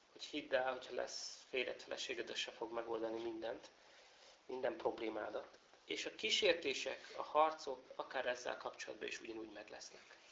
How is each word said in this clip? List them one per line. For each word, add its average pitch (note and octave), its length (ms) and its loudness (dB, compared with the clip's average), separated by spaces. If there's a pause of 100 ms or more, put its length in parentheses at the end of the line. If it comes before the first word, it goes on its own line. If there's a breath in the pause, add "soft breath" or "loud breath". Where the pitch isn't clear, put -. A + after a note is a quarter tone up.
(120)
hogy - 120 -14
hidd C#3 300 -4
el, C3 180 6
hogyha B2+ 220 -4
lesz - 540 -4
férjed, - 320 0
feleséged, - 500 -4
az A#2 60 -4
se - 140 -2
fog A2+ 220 -4
megoldani A2+ 500 0
mindent, A2+ 480 -2 (760 loud breath)
minden B2+ 300 0
problémádat. A2 840 -2 (260)
És D#3 220 -2
a D3+ 80 -6
kísértések, D#3+ 1000 4
a C3 60 0
harcok, D3+ 760 4
akár C3+ 300 0
ezzel B2 300 0
kapcsolatban A#2+ 520 -6
is - 120 -6
ugyanúgy A2+ 300 -8
meglesznek. - 680 -14 (140 loud breath)